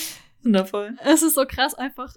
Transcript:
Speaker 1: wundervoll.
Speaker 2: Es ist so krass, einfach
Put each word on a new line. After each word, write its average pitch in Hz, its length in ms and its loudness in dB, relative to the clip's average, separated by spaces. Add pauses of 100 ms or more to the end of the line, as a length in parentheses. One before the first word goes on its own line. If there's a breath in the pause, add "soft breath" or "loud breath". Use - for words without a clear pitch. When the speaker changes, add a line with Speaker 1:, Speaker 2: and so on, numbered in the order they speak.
(440 loud breath)
Speaker 1:
wundervoll. 208 600 0
Speaker 2:
Es 311 200 6
ist 311 120 2
so 277 100 2
krass, 277 280 -2
einfach 262 440 -10